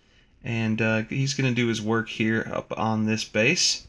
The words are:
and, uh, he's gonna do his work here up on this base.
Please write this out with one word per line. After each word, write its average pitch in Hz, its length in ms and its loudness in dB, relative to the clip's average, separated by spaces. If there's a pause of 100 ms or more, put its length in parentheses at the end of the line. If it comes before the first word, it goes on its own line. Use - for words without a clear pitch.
(420)
and, 113 380 -2
uh, 110 300 2
he's 135 240 -2
gonna 131 180 2
do 120 140 0
his 110 160 0
work 110 260 0
here 110 420 0
up - 240 -6
on 110 300 0
this 110 180 0
base. - 680 0